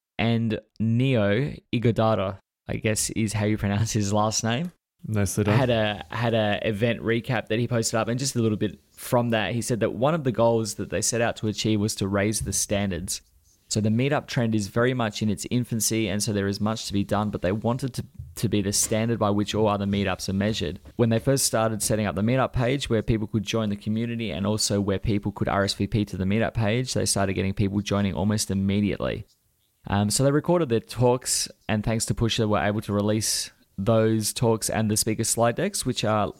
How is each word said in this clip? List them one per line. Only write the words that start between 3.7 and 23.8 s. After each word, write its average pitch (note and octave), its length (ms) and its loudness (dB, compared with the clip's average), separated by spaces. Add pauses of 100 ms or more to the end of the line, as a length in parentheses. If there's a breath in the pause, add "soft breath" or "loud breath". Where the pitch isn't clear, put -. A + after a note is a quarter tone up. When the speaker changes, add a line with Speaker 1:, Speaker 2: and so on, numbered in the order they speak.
Speaker 1:
his G2+ 200 0
last G#2+ 320 0
name, B2+ 280 -2 (360)
Speaker 2:
Nicely G2+ 360 0
done. G#2 140 4
Speaker 1:
had B2+ 120 4
a, G#2+ 400 0
had A2+ 240 -2
a G#2+ 340 2
event G#2+ 340 0
recap A2+ 480 -2
that A2 100 0
he A#2+ 80 0
posted A#2 320 0
up, G#2+ 80 0
and B2 120 -2
just C3+ 160 -4
a A#2+ 60 2
little A2 160 2
bit G#2 220 -4 (160)
from A#2+ 340 0
that, A2 240 0
he A#2 80 -2
said A2 200 -2
that A2 120 2
one C#3 220 0
of D#3+ 80 -4
the C3 80 2
goals A2+ 440 2
that F#2+ 140 -8
they F2 120 -2
set A2+ 200 0
out A2+ 160 0
to G#2+ 100 -2
achieve G#2+ 320 0
was G#2+ 160 0
to G2+ 120 -2
raise G2+ 340 0
the G2 120 -4
standards. G2 680 -2 (480)
So A2 120 0
the G#2+ 80 2
meetup B2+ 380 0
trend A2+ 280 0
is G2+ 120 0
very A#2+ 260 2
much A#2 280 -2
in G#2+ 80 2
its F#2+ 220 -2
infancy, A2+ 560 0
and G2+ 160 -2
so A#2 80 -2
there G2+ 160 2
is G2+ 140 -2
much A2 260 -2
to - 60 -6
be G2+ 100 2
done, G#2 280 0
but G2 100 -6
they F2+ 100 0
wanted A#2 440 -2
to, - 100 -6 (300)
to - 120 -2
be G2+ 140 2
the G2 100 0
standard A2 480 0
by G#2 100 2
which G#2 240 0
all A2 140 2
other G2+ 180 0
meetups G2 440 0
are F#2+ 40 -2
measured. G2 460 -2 (160)
When A#2 140 4
they A2+ 100 2
first C3+ 260 2
started A2 380 0
setting G#2+ 220 0
up F2 100 -2
the G2 60 0
meetup A#2+ 320 2
page B2+ 360 0
where A2 120 2
people A2 260 0
could G#2+ 160 -2
join A2 240 -2
the G2+ 80 -2
community A2+ 560 -4